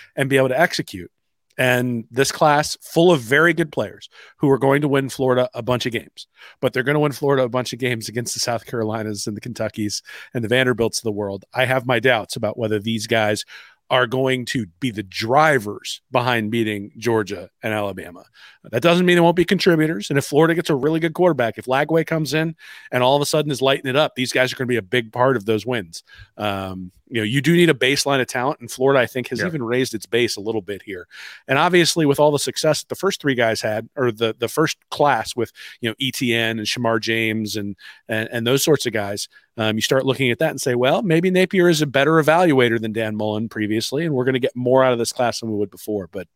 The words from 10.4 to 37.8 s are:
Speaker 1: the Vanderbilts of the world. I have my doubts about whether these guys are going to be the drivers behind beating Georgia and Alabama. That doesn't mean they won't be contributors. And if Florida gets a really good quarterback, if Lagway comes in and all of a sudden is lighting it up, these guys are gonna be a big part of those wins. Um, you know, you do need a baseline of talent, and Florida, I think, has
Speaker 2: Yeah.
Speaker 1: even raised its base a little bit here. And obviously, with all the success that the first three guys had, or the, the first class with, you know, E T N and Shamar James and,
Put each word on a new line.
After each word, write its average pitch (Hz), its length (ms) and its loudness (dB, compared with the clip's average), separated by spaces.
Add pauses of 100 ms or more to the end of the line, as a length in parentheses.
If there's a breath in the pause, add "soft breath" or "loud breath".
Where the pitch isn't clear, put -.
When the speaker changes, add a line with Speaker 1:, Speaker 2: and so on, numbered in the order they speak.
Speaker 1:
the 104 60 -6
Vanderbilts 120 500 0
of - 40 -20
the 113 80 -4
world. 101 340 -8 (100)
I 127 100 2
have 127 220 0
my 123 120 4
doubts 113 360 0
about 110 240 -4
whether 107 180 0
these 110 300 -4
guys 107 360 0 (460 loud breath)
are 127 160 4
going 131 400 -2
to 113 220 -4 (120)
be 127 120 -2
the 104 100 -8
drivers 110 1000 0 (100)
behind 120 400 0
beating 107 460 -2
Georgia 104 520 -2 (140)
and 110 100 -4
Alabama. 95 520 -8 (400 soft breath)
That - 180 -4
doesn't 175 220 4
mean 175 100 4
they 175 60 4
won't 170 160 4
be 175 80 2
contributors. 170 640 0
And 143 100 2
if - 60 -4
Florida 160 280 4
gets - 160 -2
a 156 60 2
really 156 240 0
good 160 140 -2
quarterback, 131 440 0
if 107 80 -12
Lagway 151 400 0
comes 160 280 -4
in 160 240 -2 (340 loud breath)
and 123 100 2
all 131 140 6
of 143 60 4
a 143 40 0
sudden 151 240 0
is 131 120 -2
lighting 135 280 0
it 127 60 0
up, 147 200 2
these 131 180 -2
guys 127 180 2
are - 60 -10
gonna 127 100 -4
be 120 80 0
a 110 60 0
big 110 320 -4
part 123 240 2
of 101 80 -6
those 110 200 0
wins. 107 380 -8 (320 soft breath)
Um, 95 560 -6 (180)
you 117 120 -2
know, - 20 0
you 123 160 0
do 160 160 2
need 170 140 6
a 147 40 4
baseline 135 460 0
of 123 80 0
talent, 131 320 -4
and 117 100 -16
Florida, 135 300 2
I 117 60 2
think, 123 240 -8
has 120 100 -6
Speaker 2:
Yeah. 101 60 -4
Speaker 1:
even 160 180 -6
raised 123 300 -2
its 104 120 -8
base 117 300 0
a 104 60 -12
little 110 200 -4
bit 95 200 -10
here. 92 260 -14 (400 loud breath)
And 131 100 2
obviously, 170 480 2
with 139 140 2
all 147 120 6
the 143 80 0
success - 420 -2
that - 80 -16
the 113 60 -6
first - 260 -4
three 135 140 0
guys 113 260 0
had, 113 340 -4
or 123 160 0
the, 113 260 -2
the 113 120 -4
first 156 280 -2 (120)
class 135 440 0
with, 117 200 -6 (260 loud breath)
you 117 100 -4
know, 107 100 -8
E 131 120 -4
T 120 240 0
N 113 240 -2
and 107 80 -6
Shamar 113 320 -2
James 110 560 -2
and, 101 220 -8 (320 loud breath)